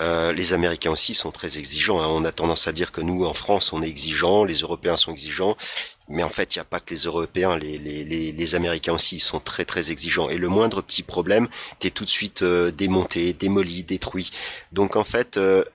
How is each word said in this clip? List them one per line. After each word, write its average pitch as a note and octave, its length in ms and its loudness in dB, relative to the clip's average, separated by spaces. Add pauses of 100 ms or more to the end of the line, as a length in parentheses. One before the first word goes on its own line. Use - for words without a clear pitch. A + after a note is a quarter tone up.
Euh, E2+ 300 2
les E2+ 200 0
Américains E2+ 380 2
aussi - 240 2
sont - 180 0
très - 260 -6
exigeants, - 420 0
hein. D#2+ 80 0
On D#2+ 160 2
a E2 60 0
tendance E2 380 0
à E2 40 -2
dire E2+ 200 -4
que - 80 -6
nous, F2+ 240 0
en D#2 100 -2
France, - 380 0
on D#2+ 100 -2
est D#2+ 60 -4
exigeants, D#2+ 560 2
les E2+ 140 0
Européens E2 400 0
sont - 120 2
exigeants. E2 460 -2 (540)
Mais D#2 120 0
en E2 80 0
fait, - 240 -2
il - 40 -2
n'y E2 40 -8
a - 20 -12
pas F2+ 160 -6
que - 140 -10
les D#2 60 -4
Européens, E2+ 580 0
les, D2+ 180 -6
les, D2 260 -8
les, D#2+ 300 -4
les E2 220 0
Américains E2+ 400 0
aussi, E2+ 220 0
ils D#2+ 40 -2
sont - 200 0
très, - 260 -6
très E2 240 -4
exigeants. D#2+ 400 -2
Et E2+ 80 -2
le F2 100 -2
moindre G2+ 320 2
petit - 220 -2
problème, G2+ 460 2 (320)
t'es F#2+ 100 -2
tout - 160 -6
de - 40 0
suite, - 300 0
euh, F2 300 4
démonté, F2+ 640 0
démoli, F#2+ 480 0
détruit. F#2 480 -4 (420)
Donc G2 240 2
en G#2+ 80 4
fait, - 320 -2
euh, F#2+ 280 6 (100)